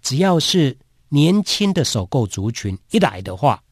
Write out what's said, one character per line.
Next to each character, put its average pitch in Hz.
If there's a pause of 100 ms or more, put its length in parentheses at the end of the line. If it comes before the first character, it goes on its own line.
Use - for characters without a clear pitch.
只 131
要 180
是 151 (320)
年 165
轻 196
的 175
首 101
购 117
族 98
群 98 (140)
一 220
来 101
的 92
话， 123 (100)